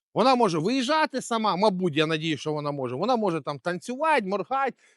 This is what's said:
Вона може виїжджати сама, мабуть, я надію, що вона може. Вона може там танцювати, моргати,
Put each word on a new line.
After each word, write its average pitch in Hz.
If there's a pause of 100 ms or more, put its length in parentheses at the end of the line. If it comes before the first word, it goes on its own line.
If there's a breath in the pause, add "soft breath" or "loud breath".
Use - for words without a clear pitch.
(140)
Вона 247
може 208
виїжджати 254
сама, 220
мабуть, 185
я 156
надію, 156
що 156
вона 147
може. 131
Вона 226
може 185
там 147
танцювати, 247
моргати, 233 (200 soft breath)